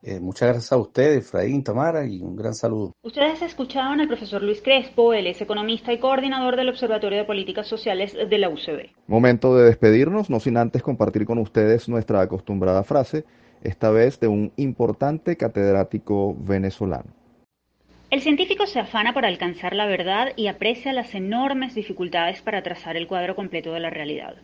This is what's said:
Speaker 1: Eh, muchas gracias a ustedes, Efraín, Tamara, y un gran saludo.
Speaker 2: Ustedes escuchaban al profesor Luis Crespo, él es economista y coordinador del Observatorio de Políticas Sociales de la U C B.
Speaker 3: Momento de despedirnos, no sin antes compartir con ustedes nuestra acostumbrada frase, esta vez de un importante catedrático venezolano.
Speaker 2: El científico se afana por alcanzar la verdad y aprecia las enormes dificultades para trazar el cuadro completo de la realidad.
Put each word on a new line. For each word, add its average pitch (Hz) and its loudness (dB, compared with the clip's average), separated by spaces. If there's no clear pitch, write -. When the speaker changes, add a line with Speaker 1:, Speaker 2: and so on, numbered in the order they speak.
Speaker 1:
Eh, 98 -8
muchas 95 0
gracias 120 0
a 135 4
ustedes, 127 2
Efraín, 120 -2
Tamara, 143 -2
y 98 -8
un 90 -10
gran 110 -6
saludo. 107 -4
Speaker 2:
Ustedes 294 -2
escuchaban 269 -4
al 302 0
profesor 208 -6
Luis 208 -2
Crespo, 254 4
él 196 0
es 175 -6
economista 220 -4
y 233 -2
coordinador 262 0
del 262 0
Observatorio 214 -2
de 208 -2
Políticas 202 -6
Sociales 202 -4
de 208 0
la 190 2
U 147 -8
C - -8
B. - -10
Speaker 3:
Momento 123 6
de 123 8
despedirnos, 120 6
no 120 0
sin 117 0
antes 117 0
compartir 107 0
con 117 -2
ustedes 110 2
nuestra 113 0
acostumbrada 92 0
frase, 147 -2
esta - 0
vez 113 4
de 117 2
un 104 0
importante 139 -2
catedrático 101 0
venezolano. 95 -4
Speaker 2:
El 262 0
científico 370 0
se 277 -4
afana 220 -2
por 247 0
alcanzar 180 -4
la 208 0
verdad 196 -2
y 220 -4
aprecia 233 -2
las 240 -6
enormes 254 -4
dificultades 180 -4
para 202 -4
trazar 170 -8
el 170 -6
cuadro 185 -4
completo 165 -8
de 170 -6
la 165 -6
realidad. 151 -10